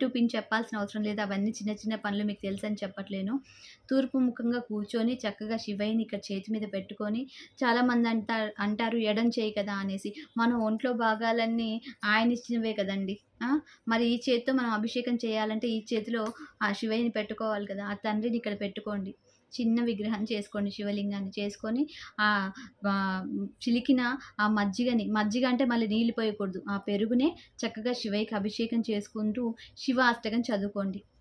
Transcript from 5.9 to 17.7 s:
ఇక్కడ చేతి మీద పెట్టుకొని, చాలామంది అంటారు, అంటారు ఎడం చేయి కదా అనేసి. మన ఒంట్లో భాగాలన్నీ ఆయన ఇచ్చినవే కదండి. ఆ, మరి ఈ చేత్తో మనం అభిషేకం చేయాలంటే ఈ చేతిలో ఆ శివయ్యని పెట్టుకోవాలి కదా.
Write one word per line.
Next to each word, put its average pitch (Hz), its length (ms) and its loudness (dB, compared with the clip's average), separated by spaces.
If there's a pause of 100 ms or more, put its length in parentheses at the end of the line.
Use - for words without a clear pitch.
ఇక్కడ 208 160 -6 (120)
చేతి 196 200 -6
మీద 214 100 -2 (120)
పెట్టుకొని, 208 540 -4 (360)
చాలామంది 240 460 4
అంటారు, 220 500 0
అంటారు 220 380 0
ఎడం 220 320 4
చేయి 220 220 0
కదా 202 220 -2
అనేసి. 196 400 -4 (240)
మన 233 160 4
ఒంట్లో 226 400 0
భాగాలన్నీ 226 880 2 (220)
ఆయన 220 280 6
ఇచ్చినవే 233 420 0
కదండి. 196 460 -2 (240)
ఆ, 277 160 2 (280)
మరి 226 180 4
ఈ 233 140 2 (100)
చేత్తో 240 240 2
మనం 254 160 2
అభిషేకం 240 460 0
చేయాలంటే 220 520 0
ఈ 220 160 -2 (100)
చేతిలో 220 340 -2 (360)
ఆ 202 80 4
శివయ్యని 226 380 0
పెట్టుకోవాలి 214 560 -2
కదా. 202 200 -8